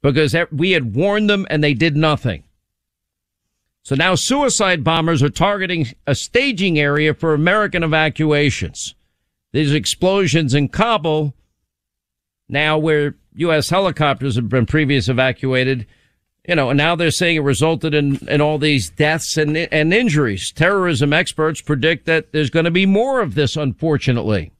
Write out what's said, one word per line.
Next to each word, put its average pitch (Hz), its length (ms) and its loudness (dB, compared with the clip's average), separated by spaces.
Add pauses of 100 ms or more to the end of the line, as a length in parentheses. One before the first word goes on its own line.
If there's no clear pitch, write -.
Because 143 320 2
e-, 170 160 2
we 165 200 0
had 127 220 0
warned 202 340 0
them 202 220 0
and 151 140 0
they 147 100 2
did 147 240 0
nothing. 147 460 -2 (1400)
So - 140 -4
now 170 180 2
suicide 196 720 0
bombers 160 400 0
are 147 60 2
targeting 180 580 -2 (180)
a 143 80 0
staging 202 640 0
area 147 380 2
for 160 180 0
American 180 480 0
evacuations. 151 1120 -2 (600)
These 147 200 0
explosions 160 800 0
in 143 140 2
Kabul, 156 680 0 (1120)
now 151 300 0
where 151 380 0 (180)
U 165 180 -2
S 151 180 0
helicopters 147 680 0
have 117 140 -2
been 127 180 2
previously 139 440 0
evacuated, 127 760 0 (600)
you 175 80 0
know, 135 140 2
and 135 80 2
now 160 180 2
they're 165 160 0
saying 170 260 0
it 151 40 0
resulted 147 540 0
in, 143 220 0 (100)
in 143 120 0
all 151 200 0
these 143 320 0
deaths 156 440 -2
and, 151 220 0
and 160 360 0
injuries. 147 580 0
Terrorism 165 600 0
experts 156 480 -2
predict 151 460 -2
that 160 260 -2
there's 151 200 -2
gonna 165 200 0
be 185 140 2
more 233 340 2
of 156 140 -4
this, 143 240 0
unfortunately. 123 1040 -2